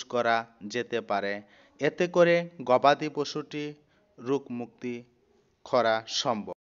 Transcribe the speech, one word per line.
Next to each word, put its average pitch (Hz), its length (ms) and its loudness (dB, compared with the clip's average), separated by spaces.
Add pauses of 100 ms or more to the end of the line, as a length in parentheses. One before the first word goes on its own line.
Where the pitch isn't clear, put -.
করা 117 280 2 (300)
যেতে 117 400 -4
পারে। 101 280 -2 (460)
এতে 151 280 0
করে 170 280 4 (280)
গবাদি 139 460 4
পশুটি 147 540 -6 (540)
রোগমুক্তি 120 760 -6 (720)
করা 113 300 4 (200)
সম্ভব। 104 460 -2